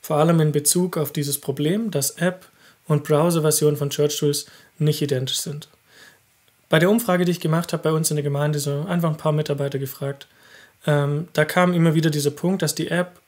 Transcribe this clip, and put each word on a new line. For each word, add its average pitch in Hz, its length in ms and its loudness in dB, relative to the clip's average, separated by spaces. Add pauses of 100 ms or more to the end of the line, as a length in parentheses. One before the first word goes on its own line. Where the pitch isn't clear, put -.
vor 156 160 -2
allem 165 240 4
in 151 100 2
Bezug 175 460 0
auf 147 160 -4
dieses 143 260 -4
Problem, 156 500 -2
dass 147 280 -2
App 180 320 -4 (360)
und 151 200 0
Browser-Version 151 720 2
von 143 120 -2
Church 147 280 0
Tools 147 280 -2 (320)
nicht 151 240 0
identisch 135 360 -2
sind. 151 320 -10 (960)
Bei 160 120 2
der 175 100 4
Umfrage, 185 340 2
die 175 80 2
ich 170 80 -2
gemacht 165 320 0
habe 160 120 -4
bei 160 100 2
uns 156 180 0
in 151 60 -2
der 147 80 -2
Gemeinde, 147 340 0
so 143 300 -4
einfach 170 200 0
ein 151 60 -2
paar 156 160 -2
Mitarbeiter 143 480 -2
gefragt, 139 480 -8 (580)
ähm, 147 460 0
da 156 140 2
kam 180 280 2
immer 165 200 4
wieder 160 160 2
dieser 147 220 0
Punkt, 180 300 -2
dass 156 140 -2
die 160 140 -6
App 180 380 -4